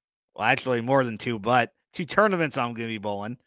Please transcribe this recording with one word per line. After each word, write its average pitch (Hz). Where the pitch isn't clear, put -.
Well, 104
actually, 127
more 131
than 113
two, 120
but 117
two 180
tournaments 185
I'm 120
gonna 113
be 113
bowling. 104